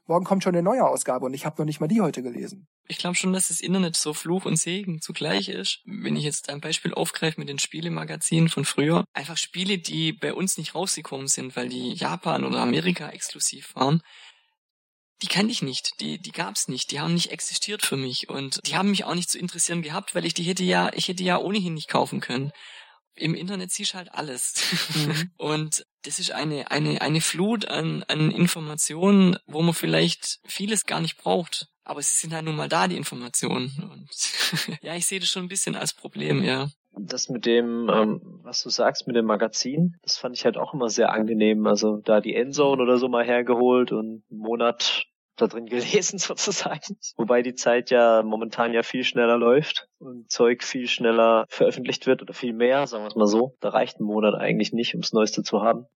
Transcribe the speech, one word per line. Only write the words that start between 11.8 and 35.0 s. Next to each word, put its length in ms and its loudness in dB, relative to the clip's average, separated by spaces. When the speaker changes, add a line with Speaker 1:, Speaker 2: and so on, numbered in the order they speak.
Speaker 2:
Japan 540 -4
oder 140 -2
Amerika 500 0
exklusiv 640 -8
waren, 260 4
die 60 -6
kannte 260 0
ich 80 -6
nicht, 400 -6
die, 180 -6
die 140 -14
gab's 340 -6
nicht, 240 -6
die 80 -6
haben 140 0
nicht 180 0
existiert 540 -6
für 100 -2
mich 340 -4
und 360 -6
die 100 -2
haben 140 2
mich 160 0
auch 100 -4
nicht 140 -2
zu 100 -4
interessieren 420 -2
gehabt, 320 -8
weil 120 -2
ich 80 -2
die 100 -4
hätte 220 -2
ja, 280 2
ich 140 -4
hätte 160 -4
ja 140 2
ohnehin 360 -2
nicht 140 -10
kaufen 320 0
können. 320 -4
Im 180 -2
Internet 380 -6
siehst 220 -4
halt 200 -16
alles. 420 -6
Speaker 1:
Mhm. 400 -2
Speaker 2:
<laughs> 40 -20
Und 480 -2
das 160 -6
ist 120 -4
eine, 380 -4
eine, 300 0
eine 220 0
Flut 440 0
an, 440 -4
an 200 4
Informationen, 1080 4
wo 140 -4
man 120 4
vielleicht 720 0
vieles 400 -2
gar 140 -2
nicht 180 -2
braucht. 520 -2
Aber 160 -8
sie 160 0
sind 160 -2
halt 100 -6
nun 140 -2
mal 100 -4
da, 220 2
die 80 -4
Informationen. 720 -4
Und 220 -20
<laughs> 720 -4
ja, 140 -8
ich 100 -2